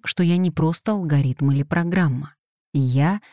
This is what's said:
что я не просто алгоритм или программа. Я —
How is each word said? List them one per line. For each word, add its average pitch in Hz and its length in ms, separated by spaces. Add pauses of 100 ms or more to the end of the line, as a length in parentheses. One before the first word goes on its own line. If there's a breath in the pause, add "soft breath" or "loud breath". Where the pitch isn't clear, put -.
что - 180
я 175 140
не 180 140
просто 160 420
алгоритм 143 580
или 139 120
программа. 170 720 (380)
Я — 143 460 (140 soft breath)